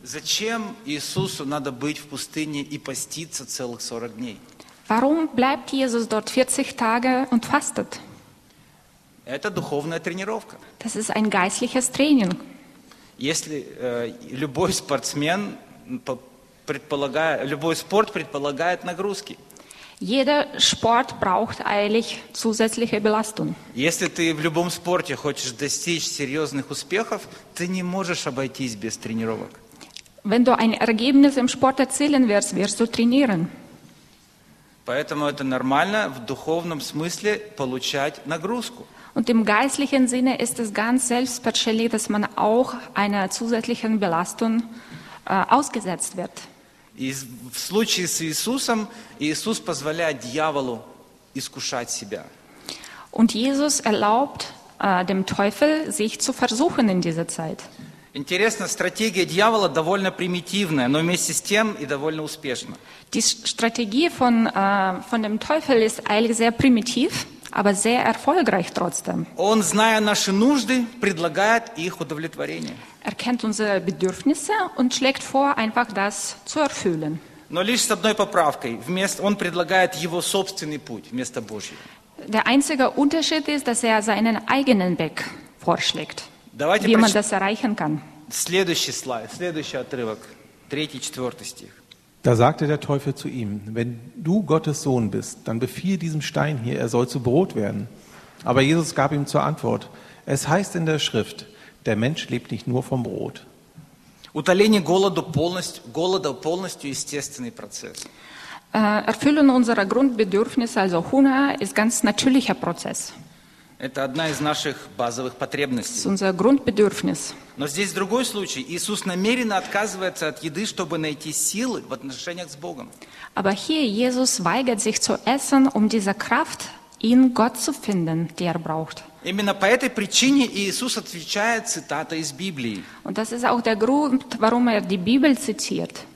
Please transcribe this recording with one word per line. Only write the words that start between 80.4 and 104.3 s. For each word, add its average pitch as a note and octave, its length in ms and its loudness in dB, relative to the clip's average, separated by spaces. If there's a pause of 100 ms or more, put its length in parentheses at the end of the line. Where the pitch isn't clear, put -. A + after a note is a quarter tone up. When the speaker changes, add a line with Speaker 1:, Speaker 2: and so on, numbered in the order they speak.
Speaker 1:
путь G#2+ 320 -12
вместо B2 320 -6
Божьего. G#2 360 -12 (480)
Speaker 2:
Der G#3+ 200 0
einzige C4 440 4
Unterschied D4 580 2
ist, D4 180 -2
dass A#3+ 180 0
er A3 180 4
seinen A3 460 0
eigenen A3 500 4
Weg - 260 -2 (360)
vorschlägt. - 640 -2 (340)
Speaker 1:
Давайте F#3+ 300 2
Speaker 2:
wie A3 80 8
man A3 60 8
Speaker 1:
прочитаем G#3 200 6
Speaker 2:
das G#3 100 -2
erreichen G#3 440 0
kann. D3+ 260 -2 (280)
Speaker 1:
следующий F3 640 0
слайд, A#2+ 400 -6
следующий D#3+ 440 -6
отрывок, B2 420 -6 (500)
третий, C#3+ 320 -6
четвёртый B2 460 -8
стих. - 240 -16 (540)
Speaker 3:
Da B2+ 100 6
sagte C#3+ 320 4
der D3 140 0
Teufel C#3 340 -2
zu - 140 -10
ihm: G#2+ 320 -6 (140)
"Wenn A#2 260 -2 (160)
du G3 260 2
Gottes D#3 400 0
Sohn A#2+ 280 2
bist, G#2 340 -6
dann A2+ 160 -2
befiehl F3+ 380 -2
diesem D#3 220 -2
Stein D3 440 0
hier, B2+ 160 -2
er B2 80 -2
soll C3 180 2
zu C#3+ 140 -4
Brot C3+ 340 2
werden." G#2 320 -2 (580)
Aber B2 160 4
Jesus D3+ 360 2
gab C#3+ 160 2
ihm C#3+ 140 0
zur C#3+ 180 0
Antwort: A#2 440 -2 (380)
"Es C#3 220 -2
heißt F#3+ 260 0
in E3+ 100 -2
der D#3 140 0
Schrift, - 480 -2 (400)
der A2+ 80 2
Mensch B2 340 -2
lebt B2 220 -6
nicht A2+ 160 -6
nur B2+ 160 0
vom B2 220 -2
Brot." - 420 -8 (880)